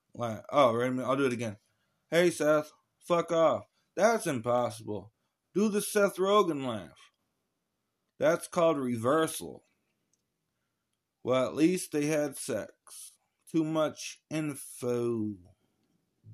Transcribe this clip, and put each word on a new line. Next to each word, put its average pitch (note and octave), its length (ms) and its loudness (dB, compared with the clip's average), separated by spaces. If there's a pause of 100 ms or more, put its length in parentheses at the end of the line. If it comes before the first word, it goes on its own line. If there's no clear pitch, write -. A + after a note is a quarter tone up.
(140)
line." A2+ 360 -6
Oh, B2+ 260 4
wait A#2+ 120 0
a - 20 0
minute. B2+ 180 -4
I'll C3 80 0
do C#3 100 0
it B2 60 0
again. A2 260 -6 (520)
"Hey, E3+ 220 4
Seth, D3+ 400 2 (260)
fuck E3+ 320 0
off. D#3 380 4 (260)
That's A3 320 2
impossible. A2+ 840 -2 (420)
Do G#3 160 2
the G3+ 100 0
Seth G3+ 360 0
Rogen F3+ 500 2
laugh. G2+ 460 -10 (1040)
That's D#3+ 300 0
called E3 300 2
reversal." B2 880 -2 (1600)
"Well, B2+ 240 0
at D#2+ 80 -8
least F3 380 0
they D3 140 -2
had D3 300 -2
sex. - 760 -10 (380)
Too D#3+ 140 0
much D#3 640 -4
info, A#2+ 1080 -4 (960)